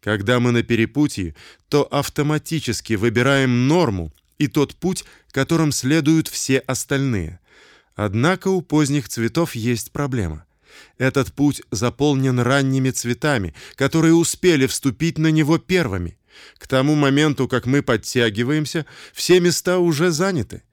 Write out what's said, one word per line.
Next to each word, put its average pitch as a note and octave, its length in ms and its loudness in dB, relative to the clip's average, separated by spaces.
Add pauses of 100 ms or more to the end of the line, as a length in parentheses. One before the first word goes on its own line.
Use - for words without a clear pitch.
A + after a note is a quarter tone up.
Когда G#2+ 380 0
мы B2 100 2
на A#2 140 2
перепутье, A2 720 -2 (320)
то D3 160 2
автоматически C#3+ 1080 -4
выбираем B2 720 2
норму A2+ 440 0 (260)
и D3 100 0
тот C#3+ 260 -2
путь, - 300 -6 (260)
которым D#3+ 400 0
следуют D#3 560 2
все - 320 -2
остальные. B2 800 -4 (560)
Однако A#2+ 540 -2
у F#3+ 140 0
поздних C#3+ 460 0
цветов A#2 460 -2
есть A#2 380 -4
проблема. A#2 520 -4 (540)
Этот C3 360 0
путь C#3+ 360 0
заполнен C3 720 0
ранними C3 500 0
цветами, A#2+ 640 -4 (200)
которые D#3+ 400 2
успели E3 520 2
вступить D3+ 520 -2
на D#3 120 2
него D#3 280 2
первыми. G2 600 -2 (400)
К - 80 -20
тому C3+ 280 2
моменту, C#3+ 520 2
как A#2+ 200 -2
мы C#3 160 2
подтягиваемся, B2 1040 -2 (260)
все - 280 2
места F3+ 380 0
уже F3 320 2
заняты. E3+ 520 -4 (100)